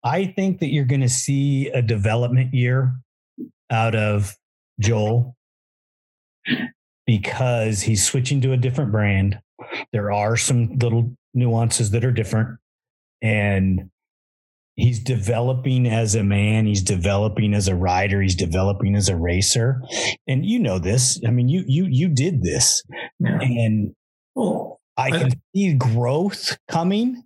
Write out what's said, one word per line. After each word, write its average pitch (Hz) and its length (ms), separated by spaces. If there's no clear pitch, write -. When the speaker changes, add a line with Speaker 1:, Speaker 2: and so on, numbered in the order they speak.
Speaker 1:
I 160 220
think 190 340
that 165 80
you're 143 160
gonna 135 240
see 139 640
a 127 120
development 117 720
year 127 400
out 113 240
of 104 400
Joel 110 520
because 110 760
he's 107 240
switching 135 340
to 131 140
a 131 40
different 123 340
brand. 101 480
There 101 220
are 104 240
some 120 400
little 117 360
nuances 117 580
that 113 140
are 131 60
different, 110 460
and 98 680
he's 120 280
developing 123 840
as 110 280
a 110 80
man. 104 420
He's 101 180
developing 101 720
as 101 140
a 95 80
rider. 95 460
He's 95 140
developing 95 600
as 101 140
a 90 80
racer. 98 640
And 135 200
you 226 140
know 101 200
this. 113 480
I 113 40
mean, 123 180
you, 185 180
you, 170 220
you 143 180
did 143 360
this. - 380
Speaker 2:
Yeah. - 220
Speaker 1:
And 113 520
Speaker 2:
Well, - 440
Speaker 1:
I 131 100
Speaker 2:
I - 20
Speaker 1:
can 135 220
see 190 200
growth 127 840
coming. 208 560